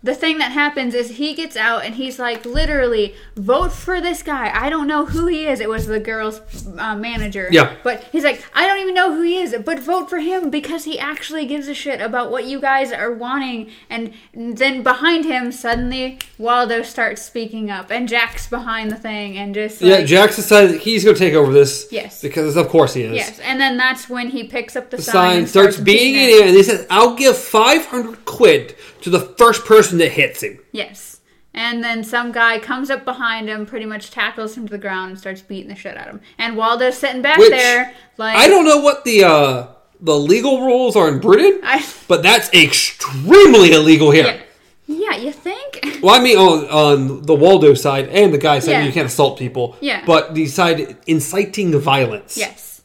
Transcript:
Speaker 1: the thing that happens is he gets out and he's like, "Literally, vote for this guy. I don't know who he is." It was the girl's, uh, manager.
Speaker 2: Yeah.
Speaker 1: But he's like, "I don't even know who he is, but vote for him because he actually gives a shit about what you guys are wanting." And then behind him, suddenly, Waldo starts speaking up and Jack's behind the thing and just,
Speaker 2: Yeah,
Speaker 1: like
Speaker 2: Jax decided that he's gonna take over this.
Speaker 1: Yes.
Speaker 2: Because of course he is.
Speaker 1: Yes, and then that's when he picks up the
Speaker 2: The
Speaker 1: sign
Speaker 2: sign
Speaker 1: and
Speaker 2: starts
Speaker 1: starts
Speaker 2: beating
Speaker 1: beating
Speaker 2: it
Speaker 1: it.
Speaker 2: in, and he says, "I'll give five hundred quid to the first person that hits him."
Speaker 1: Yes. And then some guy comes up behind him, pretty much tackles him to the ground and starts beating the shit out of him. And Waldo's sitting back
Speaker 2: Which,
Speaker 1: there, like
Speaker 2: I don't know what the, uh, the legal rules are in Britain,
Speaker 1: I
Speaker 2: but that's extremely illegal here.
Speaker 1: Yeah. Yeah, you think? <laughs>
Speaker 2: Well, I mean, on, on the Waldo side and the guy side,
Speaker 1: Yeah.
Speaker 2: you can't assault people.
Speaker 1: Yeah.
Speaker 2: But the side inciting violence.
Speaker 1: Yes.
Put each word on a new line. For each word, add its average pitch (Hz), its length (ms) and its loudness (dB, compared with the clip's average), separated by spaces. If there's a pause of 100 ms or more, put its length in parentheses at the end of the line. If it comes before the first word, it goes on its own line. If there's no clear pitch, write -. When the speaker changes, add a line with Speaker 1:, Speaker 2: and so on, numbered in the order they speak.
Speaker 1:
the 254 120 -4
thing 320 240 -6
that 254 140 -4
happens 285 420 -4
is 240 240 -6
he 294 160 -6
gets 311 240 -12
out 226 260 -4
and 220 100 -10
he's 262 240 -10
like, 240 280 -8
"Literally, 240 680 -2 (220)
vote 262 340 -2
for 359 300 -8
this 339 220 -8
guy. 262 320 -6
I 247 160 -4
don't 311 160 -6
know 294 180 -4
who 330 220 -6
he 311 200 -4
is." 254 140 -4
It 214 80 -6
was 220 180 -6
the 214 140 -6
girl's, 220 400 -10 (380)
uh, 214 180 -8
manager. 208 560 -10
Speaker 2:
Yeah. 156 200 4 (120)
Speaker 1:
But 247 260 -8
he's 311 140 -4
like, 277 180 -2 (120)
"I 330 120 0
don't 392 140 -2
even 381 140 -6
know 370 200 0
who 320 60 -4
he 339 160 -2
is, 330 260 -6
but 320 180 -8
vote 349 280 -6
for 359 120 -8
him 339 280 -6
because 302 360 -8
he 311 140 -10
actually 302 460 -10
gives 277 240 -10
a 294 60 -12
shit 277 260 -10
about 220 300 -8
what 240 160 -8
you 269 140 -10
guys 269 320 -2
are 233 200 -8
wanting." 240 560 -10 (220)
And 226 240 -12 (200)
then 240 480 -6
behind 302 440 -2
him, 254 260 -6
suddenly, 247 640 -8 (200)
Waldo 233 440 -2
starts 226 380 -8
speaking 220 500 -10
up 190 200 -12
and 240 180 -6
Jack's 233 400 -4
behind 226 420 -8
the 220 60 -8
thing 208 400 -12
and 202 180 -10
just, 214 280 -8
Speaker 2:
Yeah, 185 140 6
Speaker 1:
like 165 100 0
Speaker 2:
Jax 202 300 4
decided 202 340 4
that 160 100 -4
he's 214 240 -2
gonna 214 140 6
take 175 160 2
over 143 180 4
this. 143 380 2
Speaker 1:
Yes. - 320 -14
Speaker 2:
Because 156 340 -4
of 170 140 0
course 151 240 2
he 127 80 -4
is. 110 140 -6
Speaker 1:
Yes, 208 240 -8
and 262 200 -6
then 269 160 -2
that's 254 320 -4
when 247 220 -10
he 254 140 -10
picks 240 320 -12
up 254 120 -12
the 247 80 -12
Speaker 2:
The 160 60 -10
Speaker 1:
sign - 100 -8
Speaker 2:
sign 180 280 2
Speaker 1:
and - 80 -4
Speaker 2:
starts 196 280 4
Speaker 1:
starts - 80 -8
Speaker 2:
beating 240 300 4
Speaker 1:
beating 269 80 2
Speaker 2:
it 247 140 4
Speaker 1:
it. 214 40 10
Speaker 2:
in, 196 80 6
and 180 80 8
he 196 60 10
says, 202 260 0
"I'll 233 280 2
give 262 200 2
five 254 500 0
hundred 233 380 -10
quid 165 500 2 (280)
to 175 80 -8
the 175 100 0
first - 460 2
person 208 320 4
that 165 140 0
hits - 300 -4
him." - 160 -12 (140)
Speaker 1:
Yes. - 460 -16 (340)
And 233 300 -6
then 226 220 -8
some 240 280 -6
guy 226 260 0
comes 262 320 -8
up 262 140 -6
behind 233 440 -6
him, 214 180 -10
pretty 220 200 -12
much 214 240 -14
tackles 220 460 -8
him 226 100 -12
to 202 40 -12
the 202 80 -12
ground 190 320 -10
and 190 80 -18
starts 190 240 -14
beating - 260 -14
the 202 60 -16
shit 196 220 -16
out - 120 -16
of - 60 -18
him. 202 60 -18 (180)
And 226 180 -6
Waldo's 233 400 -2
sitting 254 260 -6
back 294 160 2
Speaker 2:
Which, 427 120 10
Speaker 1:
there, 247 420 0 (260)
like 220 180 -4
Speaker 2:
I 254 120 6
don't 370 160 6
know 302 140 6
what 285 260 0
the, 220 200 4
uh, 139 420 2 (340)
the 156 160 0
legal 240 460 2
rules 254 340 0
are 170 120 4
in 135 100 -2
Britain, 320 460 4
Speaker 1:
I 277 200 -2 (240)
Speaker 2:
but 170 140 2
that's 214 320 2
extremely 180 1160 6
illegal 156 380 6
here. 160 160 6
Speaker 1:
Yeah. 226 100 -2 (500)
Yeah, 349 300 -6
you 247 160 -8
think? 480 500 -14
<laughs> 285 60 -8 (140)
Speaker 2:
Well, 214 160 6
I 247 40 4
mean, 240 160 4
on, 165 320 4
on 143 540 2
the 156 100 2
Waldo 180 400 6
side 135 340 -2
and 190 240 4
the 143 60 0
guy 147 200 2
side, 131 140 -4
Speaker 1:
Yeah. - 120 0
Speaker 2:
you 135 80 -2
can't 165 140 -2
assault 135 320 0
people. 123 440 -8
Speaker 1:
Yeah. 247 240 -6
Speaker 2:
But 160 280 2
the 156 120 -2
side 156 500 -2 (100)
inciting 185 720 -2
violence. 127 600 -4
Speaker 1:
Yes. - 460 -12